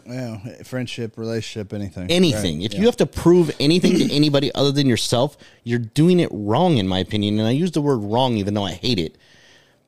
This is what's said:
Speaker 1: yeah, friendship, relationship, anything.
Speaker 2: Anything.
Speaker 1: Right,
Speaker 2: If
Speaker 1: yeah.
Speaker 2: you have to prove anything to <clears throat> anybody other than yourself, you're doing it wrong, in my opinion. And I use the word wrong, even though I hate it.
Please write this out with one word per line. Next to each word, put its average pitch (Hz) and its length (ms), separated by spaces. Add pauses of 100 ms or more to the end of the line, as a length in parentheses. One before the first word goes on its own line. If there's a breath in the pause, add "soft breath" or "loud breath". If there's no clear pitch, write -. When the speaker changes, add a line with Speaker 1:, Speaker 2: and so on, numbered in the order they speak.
Speaker 1:
yeah, 117 560
friendship, 120 540
relationship, 113 540
anything. 98 380
Speaker 2:
Anything. 110 480
Speaker 1:
Right, 87 80
Speaker 2:
If - 80
Speaker 1:
yeah. - 60
Speaker 2:
you 202 80
have 240 100
to 175 80
prove 170 540
anything 170 400
to 139 120
<clears throat> - 40
anybody 143 400
other 139 160
than 139 160
yourself, 123 500 (260 loud breath)
you're 120 140
doing 156 420
it 160 120
wrong, 120 460
in 95 100
my 92 120
opinion. 104 380
And 110 100
I 113 40
use 160 200
the 151 100
word 143 160
wrong, 113 400
even 101 180
though 101 100
I 87 80
hate 120 240
it. 80 200 (720 soft breath)